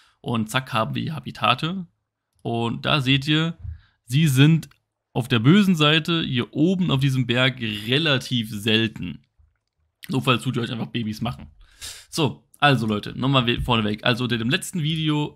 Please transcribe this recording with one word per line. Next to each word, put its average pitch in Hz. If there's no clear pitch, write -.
Und 113
zack, 131
haben 117
wir 120
die 117
Habitate. 156
Und 117
da 143
seht 135
ihr, 160
sie 151
sind 143
auf 123
der 120
bösen 185
Seite, 160
hier 123
oben 175
auf 135
diesem 131
Berg, 123
relativ 120
selten. 107
So, 131
falls 131
tut 123
ihr 120
euch 113
einfach 113
Babys 107
machen. 104
So, -
also 131
Leute, 104
nochmal 127
we-, 123
vorneweg. 107
Also 120
unter 120
dem 113
letzten 170
Video 151